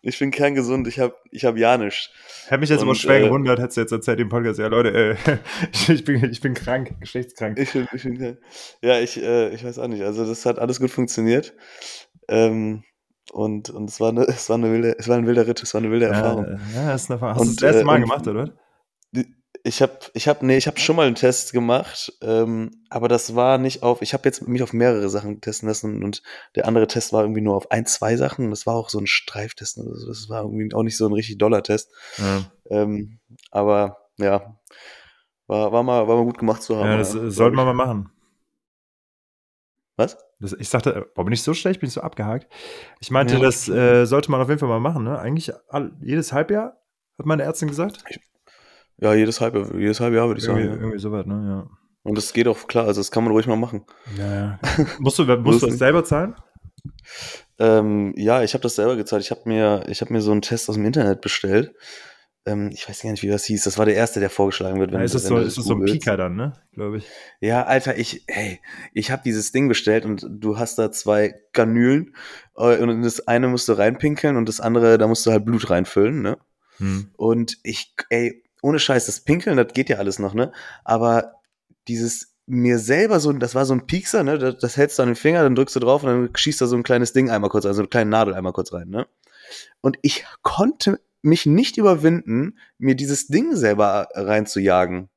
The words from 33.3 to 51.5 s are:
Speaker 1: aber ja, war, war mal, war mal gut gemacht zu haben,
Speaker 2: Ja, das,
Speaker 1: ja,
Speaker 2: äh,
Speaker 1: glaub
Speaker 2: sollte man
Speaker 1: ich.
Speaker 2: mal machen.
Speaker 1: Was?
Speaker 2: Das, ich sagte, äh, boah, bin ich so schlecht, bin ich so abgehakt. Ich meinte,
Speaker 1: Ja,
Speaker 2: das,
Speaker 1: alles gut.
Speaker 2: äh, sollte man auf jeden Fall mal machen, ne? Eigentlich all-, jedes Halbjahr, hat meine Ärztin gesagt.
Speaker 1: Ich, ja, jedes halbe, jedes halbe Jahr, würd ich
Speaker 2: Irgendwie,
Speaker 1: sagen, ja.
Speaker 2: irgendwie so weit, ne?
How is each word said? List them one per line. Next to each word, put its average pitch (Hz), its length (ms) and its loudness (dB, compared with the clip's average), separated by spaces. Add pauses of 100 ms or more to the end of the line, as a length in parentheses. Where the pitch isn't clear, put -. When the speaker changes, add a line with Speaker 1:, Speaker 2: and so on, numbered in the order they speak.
Speaker 1:
aber 101 640 0
ja, 101 420 -2 (880)
war, 107 240 -2
war 117 140 2
mal, 120 240 0
war 113 80 4
mal 120 80 2
gut 120 140 -4
gemacht 110 240 -2
zu 113 140 -4
haben, 107 140 0
Speaker 2:
Ja, 107 60 2
das, 104 180 -2
Speaker 1:
ja, 110 60 -4
Speaker 2:
äh, 113 100 -6
Speaker 1:
glaub - 0 -
Speaker 2:
sollte 151 260 4
man 131 100 2
Speaker 1:
ich. 127 100 0
Speaker 2:
mal 127 100 0
machen. 104 240 -6 (1900)
Speaker 1:
Was? - 200 0 (240)
Speaker 2:
Das, 98 140 -10
ich - 140 -12
sagte, 123 260 0
äh, 101 80 -6 (120)
boah, 90 100 -2
bin 104 100 -2
ich - 80 -4
so 156 120 -2
schlecht, 185 260 -2
bin 139 80 -6
ich 120 60 -10
so - 60 -8
abgehakt. 131 480 -8 (520)
Ich - 100 -14
meinte, 127 240 2
Speaker 1:
Ja, 131 80 4
Speaker 2:
das, 131 260 2
Speaker 1:
alles 98 80 0
gut. - 0 -
Speaker 2:
äh, 123 300 6
sollte 139 240 0
man 131 100 2
auf 127 80 0
jeden 151 100 0
Fall 143 100 -2
mal 113 120 0
machen, 139 240 -2
ne? 131 140 -4
Eigentlich 143 340 -6 (160)
all-, 139 320 -6
jedes 151 320 -4
Halbjahr, 208 460 -2 (400)
hat 143 80 -8
meine 151 160 0
Ärztin 151 260 -4
gesagt. 165 400 -6
Speaker 1:
Ich, - 100 -16 (800)
ja, 107 160 4
jedes 110 260 2
halbe, 113 380 -2
jedes 104 220 0
halbe 117 160 2
Jahr, 120 120 4
würd 110 100 -2
ich 113 60 -6
Speaker 2:
Irgendwie, 113 200 0
Speaker 1:
sagen, 107 120 -4
ja. - 40 -10
Speaker 2:
irgendwie 110 180 -6
so 104 140 -6
weit, 101 140 -6
ne? 101 420 -6